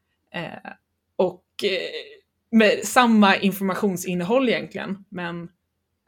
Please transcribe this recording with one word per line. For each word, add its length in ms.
eh, 380
och, 280
eh, 540
med 300
samma 520
informationsinnehåll 1120
egentligen, 600
men, 400